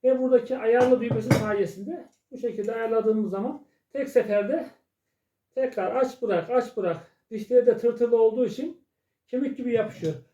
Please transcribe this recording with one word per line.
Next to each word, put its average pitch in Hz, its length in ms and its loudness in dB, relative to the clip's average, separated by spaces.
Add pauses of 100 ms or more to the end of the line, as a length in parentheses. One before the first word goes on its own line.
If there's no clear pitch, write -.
ve 262 140 4
buradaki 254 400 2
ayarlı 240 420 4
düğmesi 226 340 0
sayesinde 208 720 -4 (220)
bu 254 80 -18
şekilde 220 360 -4
ayarladığımız 220 560 0
zaman 226 360 -6 (260)
tek 269 160 -4
seferde 214 580 0 (840)
tekrar 254 460 -4
aç 254 260 -2
bırak, 180 280 -2
aç 247 260 0
bırak. 175 200 -2 (340)
Dişleri 233 360 2
de 220 100 4
tırtılı 233 460 2
olduğu 226 240 2
için - 420 -8 (380)
kemik 269 300 -4
gibi 240 160 -4
yapışıyor. 175 420 -2 (200)